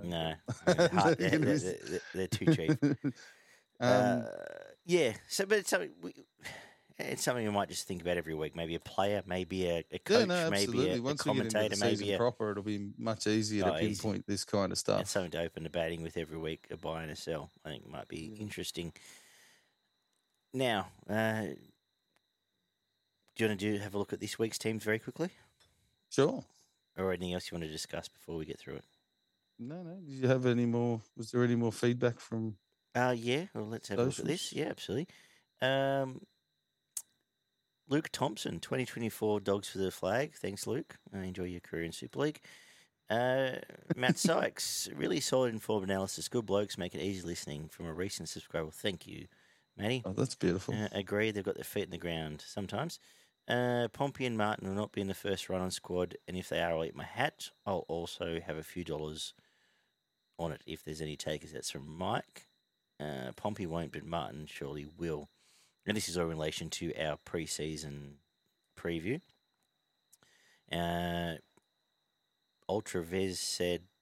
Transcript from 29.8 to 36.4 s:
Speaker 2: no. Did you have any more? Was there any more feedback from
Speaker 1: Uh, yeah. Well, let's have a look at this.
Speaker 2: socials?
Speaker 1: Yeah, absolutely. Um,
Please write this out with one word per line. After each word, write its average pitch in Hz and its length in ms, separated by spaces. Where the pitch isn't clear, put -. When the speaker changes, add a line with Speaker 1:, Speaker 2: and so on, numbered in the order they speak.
Speaker 2:
no. 170 120
Did 143 100
you 131 120
have 127 180
any 120 200
more? 117 340
Was 117 160
there 123 140
any 120 100
more 117 160
feedback 123 480
from 113 380
Speaker 1:
Uh, 123 200
yeah. 120 380
Well, 107 140
let's 113 220
have 101 100
a 120 40
look 135 160
at - 60
this. 151 160
Speaker 2:
socials? - 120
Speaker 1:
Yeah, - 60
absolutely. 135 360
Um, 135 640